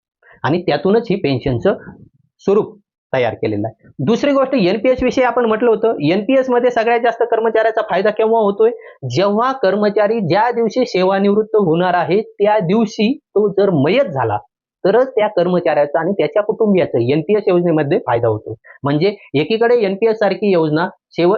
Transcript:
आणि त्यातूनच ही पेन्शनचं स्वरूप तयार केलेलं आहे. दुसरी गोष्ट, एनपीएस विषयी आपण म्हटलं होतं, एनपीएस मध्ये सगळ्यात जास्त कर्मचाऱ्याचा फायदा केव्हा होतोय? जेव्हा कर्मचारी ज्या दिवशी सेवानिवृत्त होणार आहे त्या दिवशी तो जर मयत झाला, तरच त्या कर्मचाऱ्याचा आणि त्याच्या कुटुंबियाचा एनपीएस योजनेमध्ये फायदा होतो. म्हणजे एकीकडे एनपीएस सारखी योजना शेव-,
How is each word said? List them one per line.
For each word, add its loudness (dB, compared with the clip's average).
आणि -2
त्यातूनच 0
ही -2
पेन्शनचं -2
स्वरूप -2
तयार 0
केलेलं -4
आहे. -16
दुसरी 0
गोष्ट, 0
एनपीएस 0
विषयी 0
आपण 0
म्हटलं 0
होतं, 0
एनपीएस 0
मध्ये 2
सगळ्यात 0
जास्त 0
कर्मचाऱ्याचा 0
फायदा 0
केव्हा 0
होतोय? 2
जेव्हा 0
कर्मचारी 0
ज्या 2
दिवशी 0
सेवानिवृत्त 0
होणार 2
आहे 0
त्या 0
दिवशी 0
तो 0
जर 2
मयत 0
झाला, -2
तरच 2
त्या -2
कर्मचाऱ्याचा 0
आणि -2
त्याच्या 0
कुटुंबियाचा 0
एनपीएस 0
योजनेमध्ये 0
फायदा 0
होतो. -4
म्हणजे 0
एकीकडे 0
एनपीएस 0
सारखी 0
योजना 2
शेव-, 2